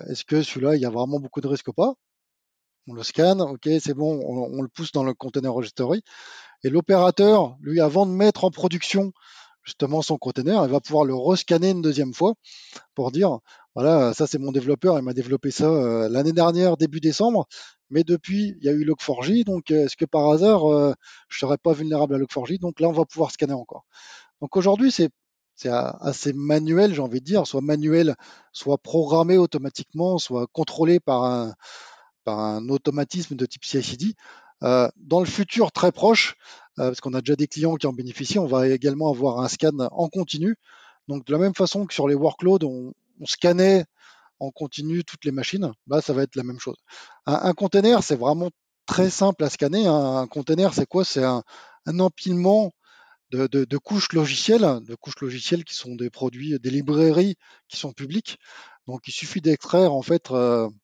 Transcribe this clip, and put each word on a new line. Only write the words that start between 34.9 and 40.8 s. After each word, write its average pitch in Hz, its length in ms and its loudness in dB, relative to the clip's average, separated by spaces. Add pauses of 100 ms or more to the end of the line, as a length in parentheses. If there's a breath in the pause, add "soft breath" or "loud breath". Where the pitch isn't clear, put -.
dans 160 240 0
le 175 60 0
futur 202 460 0
très 175 180 2
proche, - 460 2 (420 loud breath)
euh, 127 100 0
parce 123 120 -4
qu'on 127 140 -6
a 127 60 -2
déjà 131 140 0
des 143 120 0
clients 160 300 -2
qui 147 100 -4
en 131 80 -4
bénéficient, 123 440 -6
on 175 80 0
va 131 220 2
également 139 420 0
avoir 123 300 -2
un 131 80 -2
scan 151 300 0 (120)
en 165 180 -2
continu. 180 480 -4 (520 soft breath)